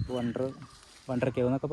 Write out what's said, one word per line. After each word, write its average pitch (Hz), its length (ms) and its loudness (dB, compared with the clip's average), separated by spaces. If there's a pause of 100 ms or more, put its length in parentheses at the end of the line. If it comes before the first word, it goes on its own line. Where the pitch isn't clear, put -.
(160)
വണ്ടർ, 120 260 0 (640)
വണ്ടർ 123 280 2
കേവ് 123 120 4
എന്നൊക്കെ 135 240 0